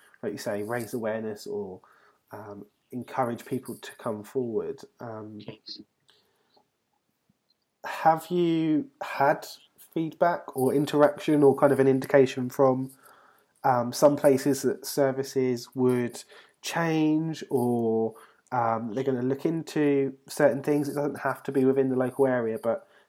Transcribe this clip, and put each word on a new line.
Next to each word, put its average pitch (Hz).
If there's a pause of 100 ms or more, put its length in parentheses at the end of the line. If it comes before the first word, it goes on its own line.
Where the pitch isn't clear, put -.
(220)
like -
you -
say, 104
raise 113
awareness 110
or, 101 (500)
um, 104 (280)
encourage 120
people 123
to -
come 107
forward." 104 (200)
Um, 107 (2500)
have -
you 160 (160)
had - (480)
feedback 165
or 127
interaction 147
or 135
kind 139
of 131
an 135
indication 131
from, 131 (760)
um, 123
some 143
places 135
that -
services 131
would 123 (400)
change 160
or, 117 (360)
um, 113
they're 131
gonna 127
look 135
into 147 (140)
certain 139
things? 147
It 131
doesn't 143
have 131
to 143
be 135
within 131
the 131
local 127
area, 117
but 113 (220)